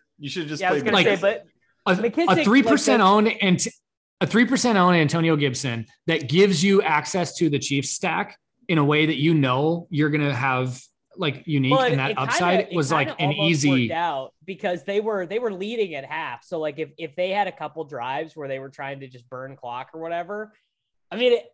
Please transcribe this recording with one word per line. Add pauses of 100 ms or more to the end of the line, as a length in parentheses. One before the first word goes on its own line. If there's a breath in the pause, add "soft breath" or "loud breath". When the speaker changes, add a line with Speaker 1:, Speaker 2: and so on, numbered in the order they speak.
(180)
Speaker 1:
you
should've
just
Speaker 2:
Yeah,
I
was
Speaker 1:
played
Speaker 2:
gonna
Speaker 3:
Like,
Speaker 2:
say, (420)
but
Speaker 3:
a,
Speaker 2:
McKissick,
Speaker 3:
a
three
percent
Speaker 2:
like,
Speaker 3:
owned (140)
and
t-, (500)
a
three
percent
owned
Antonio
Gibson (220 soft breath)
that
gives
you
access
to
the
Chiefs
stack (320)
in
a
way
that
you
know
you're
gonna
have, (380)
like,
unique,
Speaker 2:
Well,
Speaker 3:
and
Speaker 2:
it,
Speaker 3:
that
Speaker 2:
it
kinda,
Speaker 3:
upside
Speaker 2:
it
Speaker 3:
was,
like, (100)
Speaker 2:
kinda
Speaker 3:
an
Speaker 2:
almost
Speaker 3:
easy
Speaker 2:
worked
out (120)
because
they
were,
they
were
leading
at
half.
So,
like,
if,
if
they
had
a
couple
drives
where
they
were
trying
to
just
burn
clock
or
whatever, (560)
I
mean,
it,